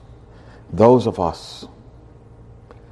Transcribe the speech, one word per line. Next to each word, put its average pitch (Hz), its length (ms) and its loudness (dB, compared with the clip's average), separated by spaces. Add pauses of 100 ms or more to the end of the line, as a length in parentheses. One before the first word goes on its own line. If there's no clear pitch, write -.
(720)
those 113 340 4
of 98 100 -4
us - 480 -6 (1300)